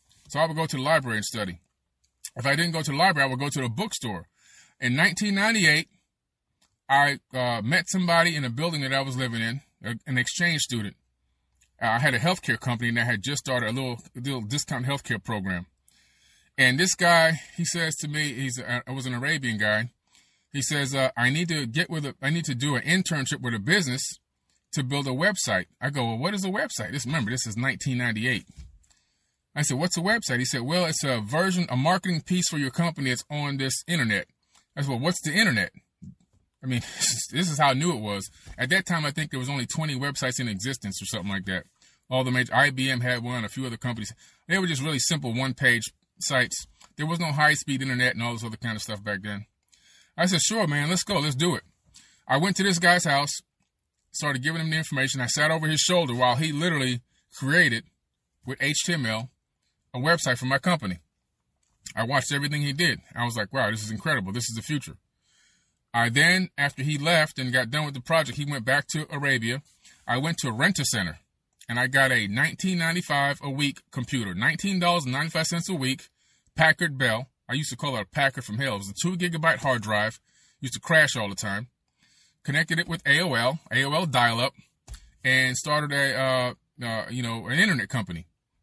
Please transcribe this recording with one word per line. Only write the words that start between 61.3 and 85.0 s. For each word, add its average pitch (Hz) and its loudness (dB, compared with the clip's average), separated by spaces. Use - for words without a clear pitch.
I 110 -2
watched 127 0
everything 143 -2
he 143 0
did. 147 2
I 120 -2
was 117 -2
like, 104 -4
"Wow, 120 0
this 107 -4
is 110 -6
incredible. 107 -2
This 117 -4
is 113 -6
the 113 -6
future." - -4
I 117 2
then, 175 4
after 143 0
he 147 0
left 156 2
and 127 -2
got 120 2
done 151 -2
with 143 -8
the 127 -10
project, 160 0
he 147 -4
went 139 -4
back 139 2
to - -4
Arabia. 135 0
I 120 0
went 156 -2
to 139 -2
a 117 -2
Rent-A-Center, 117 -2
and 120 -4
I 127 0
got 131 4
a 113 2
nineteen 165 -2
ninety-five 156 0
a 143 -6
week 139 -2
computer, 120 -4
nineteen 160 0
dollars 175 2
and 127 -4
ninety-five 160 -2
cents 170 -4
a 190 -2
week, 135 -2
Packard 160 2
Bell. 120 0
I 120 -4
used 143 -2
to 143 -8
call 139 -4
it 107 -4
a - -6
Packard 135 0
from 104 -6
hell. 135 0
It 101 -4
was 98 -10
a 98 -12
two 180 0
gigabyte 165 0
hard 127 0
drive. 107 -2
Used 127 -6
to - -8
crash 151 4
all 107 -4
the 95 -8
time. 101 -6
Connected 156 0
it 175 -2
with 165 -6
A 147 4
O 170 0
L, 123 2
A 127 4
O 139 -2
L 175 2
dial-up, 123 2